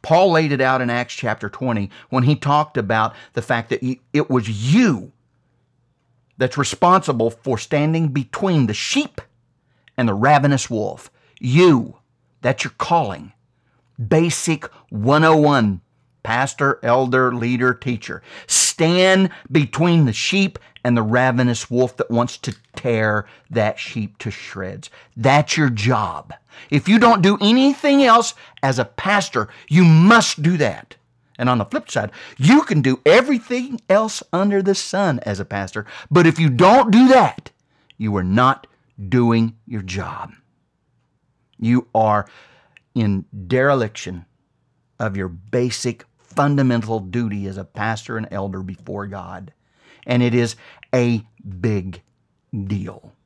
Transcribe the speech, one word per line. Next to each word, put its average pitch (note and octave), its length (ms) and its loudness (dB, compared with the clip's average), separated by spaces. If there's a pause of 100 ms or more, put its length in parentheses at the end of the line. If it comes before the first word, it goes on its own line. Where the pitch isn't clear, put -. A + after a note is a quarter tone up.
Paul F3 300 2
laid D#3+ 200 0
it C3 80 -2
out C3 220 0
in B2 80 -4
Acts A#2+ 240 -6
chapter G#2+ 340 -6
twenty G#2+ 420 -4 (200)
when B2+ 140 0
he D3 120 2
talked D3 400 -2
about A2 380 -2 (180)
the A2+ 100 -8
fact A#2 280 -4
that - 120 -4
y-, B2+ 180 -6 (120)
it D3 160 0
was A#2 460 -2
you G#3 380 2 (1200)
that's B2+ 220 -4
responsible C#3 720 0
for B2 260 -6
standing D#3 520 -2
between C#3+ 580 -2
the G#2 80 -4
sheep - 460 -6 (760)
and A#2+ 120 -2
the G2 60 -2
ravenous C#3 540 2
wolf. G#2+ 420 -8 (300)
You, C#3 580 2 (440)
that's B2+ 220 -2
your - 120 -12
calling. G2+ 560 -4 (760)
Basic E3 560 0 (260)
one C3+ 340 2
oh D#3+ 120 6
one C3 440 2 (440)
pastor, C3+ 580 -2
elder, B2+ 500 2
leader, B2 400 -2
teacher. - 500 -8 (260)
Stand F#3 800 2 (220)
between D#3 540 2
the A2+ 60 0
sheep - 460 -4 (240)
and A#2+ 140 0
the A#2 60 0
ravenous B2 680 0
wolf B2 280 -2
that - 120 -6
wants A#2+ 280 -2
to - 180 -10 (180)
tear G#2+ 520 -2 (240)
that G#2+ 280 -2
sheep - 400 -10
to G#2+ 120 -10
shreds. F#2+ 600 -14 (260)
That's C3+ 400 2
your D3 140 2
job. G#2 640 -4 (360)
If D3 180 -2
you A3 100 4
don't A3+ 240 4
do G3+ 180 2
anything C4+ 640 2
else A#3+ 320 4 (280)
as C3 160 0
a A#2+ 60 -2
pastor, F#3+ 640 -4 (200)
you F3 160 6
must E3+ 580 6
do F3 140 0
that. A2+ 400 -4 (420)
And B2 100 -2
on B2 100 2
the G2+ 60 -2
flip - 260 -8
side, G#2 220 -4 (240)
you A3+ 260 4
can - 180 0
do C3 240 0
everything B3 840 0
else G#3+ 340 0 (100)
under G3 300 0
the G3 120 0
sun F#3 460 -2
as G2+ 200 -6
a F#2+ 40 -8
pastor. G2+ 400 -8 (260)
But E3 160 4
if D#3+ 120 2
you E3 100 2
don't G#3 420 4
do B3 180 8
that, B3 420 4 (480)
you G#2+ 180 -2
are F#2 80 0
not B2 420 2 (420)
doing A2+ 480 2 (100)
your G#2+ 160 -10
job. F#2 500 -12 (1300)
You A#2+ 360 0
are G#2+ 340 0 (680)
in G2+ 300 0 (220)
dereliction A2 800 -2 (720)
of G#2 160 -6
your F#2 120 -6
basic A#2 760 -6 (320)
fundamental B2+ 640 0
duty G2+ 460 -6
as F#2+ 100 -10
a F#2+ 80 -12
pastor A2 520 -8
and A2 140 -10
elder F#2+ 320 -8
before G2 440 -12
God. F#2 460 -16 (540)
And B2 160 0
it A#2+ 120 0
is A#2 220 0 (380)
a A#2+ 300 0 (360)
big F#2+ 420 -6 (640)
deal. F#2+ 460 -10 (140)